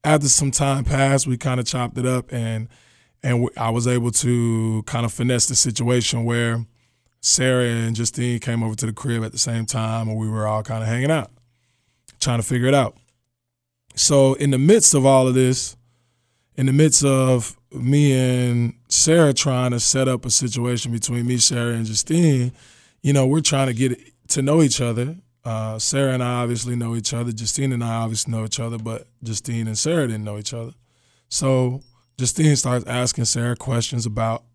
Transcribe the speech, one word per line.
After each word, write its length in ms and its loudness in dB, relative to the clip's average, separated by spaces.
after 240 2
some 240 2
time 320 0
passed, 440 2
we 100 0
kinda 260 -4
chopped 340 -4
it 80 -2
up, 280 -2
and, 340 -4
and 200 0
w-, 140 -2
I 120 -2
was 180 0
able 240 0
to 760 0
kinda 220 -2
finesse 380 0
the 80 -4
situation 720 0
where 400 -2
Sarah 440 2
and 300 -2
Justine 440 -2
came 220 -4
over 140 -4
to 100 -6
the 80 -4
crib 300 -4
at 80 -8
the 80 -8
same 260 -2
time, 420 -4
and 80 -4
we 140 -4
were 160 -2
all 160 -2
kinda 240 -6
hanging 240 0
out, 220 -2
trying 180 0
to 60 0
figure 240 0
it 80 4
out. 200 0
So 400 4
in 160 0
the 80 2
midst 340 6
of 140 4
all 200 6
of 60 2
this, 420 2
in 120 0
the 60 2
midst 300 4
of 540 2
me 420 4
and 640 0
Sarah 440 4
trying 380 0
to 80 -2
set 280 2
up 160 -2
a 60 -6
situation 640 -2
between 340 -4
me, 140 0
Sarah, 340 0
and 140 -4
Justine, 640 2
you 100 2
know, 140 4
we're 160 2
trying 260 0
to 60 -2
get 260 -2
to 140 -2
know 180 4
each 180 4
other. 360 -4
Uh, 360 -6
Sarah 340 0
and 100 -2
I 200 -2
obviously 320 -4
know 200 -4
each 180 -6
other. 180 -4
Justine 400 -4
and 120 -2
I 120 -4
obviously 360 -4
know 140 -4
each 140 -6
other, 180 -6
but 300 -10
Justine 440 -6
and 100 -6
Sarah 300 0
didn't 180 -6
know 120 -8
each 160 -10
other. 200 -12
So 540 0
Justine 360 4
starts 300 -2
asking 400 -2
Sarah 300 -2
questions 500 -4
about 380 -4